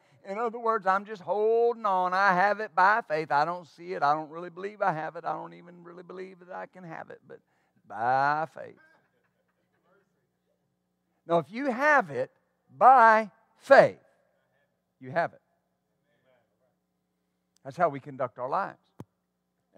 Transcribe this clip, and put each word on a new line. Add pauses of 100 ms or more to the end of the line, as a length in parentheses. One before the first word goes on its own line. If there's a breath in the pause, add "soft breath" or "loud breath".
(260)
In
other
words,
I'm
just
holding
on.
I
have
it
by
faith.
I
don't
see
it.
I
don't
really
believe
I
have
it.
I
don't
even
really
believe
that
I
can
have
it,
but (480)
by
faith. (2500)
Now,
if
you
have
it (460)
by (260)
faith, (1040)
you
have
it. (2250)
That's
how
we
conduct
our
lives. (1000)